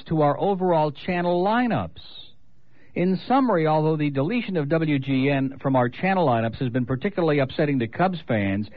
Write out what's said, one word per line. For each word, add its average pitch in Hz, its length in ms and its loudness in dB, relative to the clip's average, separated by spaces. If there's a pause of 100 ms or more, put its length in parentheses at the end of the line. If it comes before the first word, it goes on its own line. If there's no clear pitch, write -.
to 156 180 0
our 143 180 4
overall 180 500 2
channel 175 540 0
lineups." 208 560 0 (960)
In 185 220 2 (120)
summary, 233 380 2
although 156 300 2
the 147 120 0
deletion 180 480 -2
of 143 140 -2
W 160 280 2
G 135 300 0
N 135 320 -2
from 135 160 0
our 123 140 2
channel 185 360 0
lineups 113 300 0
has 131 140 -4
been 123 160 -2
particularly 156 540 0
upsetting 139 400 0
to 113 80 -2
Cubs 175 380 -2
fans, 104 400 0 (100)